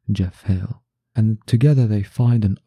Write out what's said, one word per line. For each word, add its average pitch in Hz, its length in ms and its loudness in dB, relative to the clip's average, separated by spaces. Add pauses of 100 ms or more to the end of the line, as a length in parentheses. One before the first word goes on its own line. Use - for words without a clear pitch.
(120)
Jeff 92 300 -4
Hale. 98 400 -6 (340)
And 110 300 0
together 131 400 2
they 107 160 -2
find 120 420 0
an 98 220 -2